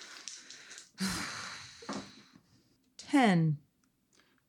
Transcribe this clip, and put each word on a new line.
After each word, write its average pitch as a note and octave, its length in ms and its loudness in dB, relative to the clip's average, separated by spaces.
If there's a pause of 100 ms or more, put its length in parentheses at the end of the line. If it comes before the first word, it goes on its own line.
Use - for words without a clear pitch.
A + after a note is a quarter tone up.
(1000)
<sighs> F#3+ 80 -4 (1900)
Ten. F3 600 4 (920)